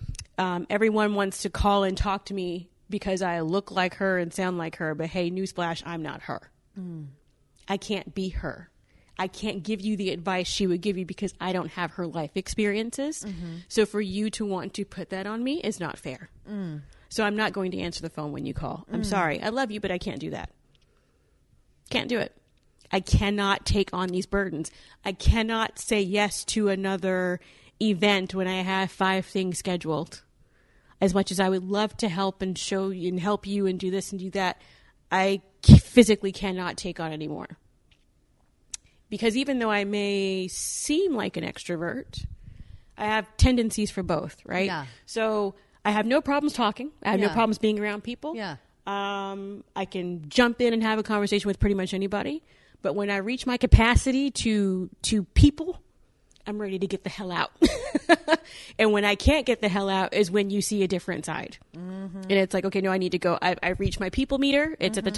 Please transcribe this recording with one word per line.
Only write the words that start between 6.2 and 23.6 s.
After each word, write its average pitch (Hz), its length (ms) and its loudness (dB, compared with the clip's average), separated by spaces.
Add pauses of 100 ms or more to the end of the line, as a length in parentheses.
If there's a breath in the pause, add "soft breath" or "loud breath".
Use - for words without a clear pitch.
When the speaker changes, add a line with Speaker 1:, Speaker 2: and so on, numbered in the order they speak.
Speaker 1:
her. - 260 -10 (300)
Speaker 2:
Mm. 165 280 -12 (600)
Speaker 1:
I 196 100 -2
can't 196 380 -6
be 185 140 -2
her. - 400 -8 (480)
I 185 100 -2
can't 196 360 -8
give 208 160 -4
you 214 160 -2
the 185 140 -2
advice 180 380 -2
she 196 200 0
would 175 140 0
give 196 160 -2
you 185 80 -4
because 185 340 -6
I 185 140 -2
don't 170 180 -2
have 175 200 -6
her 180 140 -6
life 156 300 -6
experiences. 226 880 -2
Speaker 2:
Mm-hmm. 170 320 -10 (140)
Speaker 1:
So 214 160 4
for 208 160 -4
you 208 300 -2
to 220 140 -6
want 190 280 -4
to 202 120 -4
put - 260 -12
that 190 140 -6
on 220 180 -6
me 285 180 -2
is - 180 -4
not 160 180 -6
fair. 131 320 -12 (200)
Speaker 2:
Mm. 175 320 -8 (260 soft breath)
Speaker 1:
So - 160 -2
I'm 208 140 0
not 214 160 0
going 185 180 -2
to 190 80 -6
answer 175 220 -6
the 165 80 -8
phone 147 240 -8
when 143 120 -8
you - 80 -6
call. - 380 -8
I'm 226 120 -4
Speaker 2:
Mm. - 20 -4
Speaker 1:
sorry. 185 360 0
I - 80 -2
love 240 220 -2
you, 208 80 -8
but 190 120 -4
I 180 80 -2
can't 175 200 -8
do 160 120 -8
that. - 200 -12 (1400)
Can't - 200 -2
do 240 100 0
it. - 160 -4 (560)
I 190 80 0
cannot 202 680 2